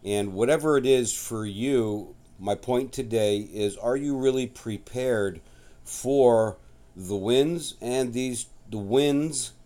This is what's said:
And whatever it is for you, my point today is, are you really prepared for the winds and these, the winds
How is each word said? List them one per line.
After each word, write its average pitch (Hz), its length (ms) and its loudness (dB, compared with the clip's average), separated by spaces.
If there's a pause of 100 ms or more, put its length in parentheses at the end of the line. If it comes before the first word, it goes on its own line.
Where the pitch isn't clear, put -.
And 101 300 -2
whatever 143 440 2
it 127 80 0
is 127 260 4
for 110 340 -6
you, 107 680 -2 (240)
my 101 160 -2
point 127 380 -2
today 110 460 0
is, 104 360 -4
are 117 220 -2
you 143 180 -2
really 131 300 2
prepared 110 960 -4 (420)
for 120 760 4 (380)
the 92 200 -6
winds 135 680 0
and 123 320 -2
these, 123 320 -4 (240)
the 107 80 -8
winds 139 760 0 (120)